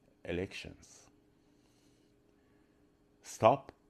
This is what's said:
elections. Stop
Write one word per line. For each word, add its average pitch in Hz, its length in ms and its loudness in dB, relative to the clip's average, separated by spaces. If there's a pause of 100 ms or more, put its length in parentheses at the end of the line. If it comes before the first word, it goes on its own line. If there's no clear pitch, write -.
(260)
elections. - 760 -10 (2250)
Stop - 500 4 (180)